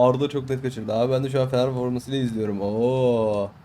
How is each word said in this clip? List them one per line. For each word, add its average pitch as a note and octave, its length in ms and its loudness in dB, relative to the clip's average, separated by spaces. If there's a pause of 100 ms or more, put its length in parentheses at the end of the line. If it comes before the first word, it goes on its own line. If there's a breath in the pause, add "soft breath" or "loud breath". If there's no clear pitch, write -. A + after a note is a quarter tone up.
Arda C3 220 2
çok C3+ 200 -6
net C3 120 -4
kaçırdı. A#2+ 320 -4
Abi B2 200 2
ben C3 100 0
de C3+ 60 -4
şu C3+ 120 0
an C3 60 0
Fener C3 240 2
formasıyla B2+ 480 -2
izliyorum. A2 420 -2
Oo. A2 880 2 (160)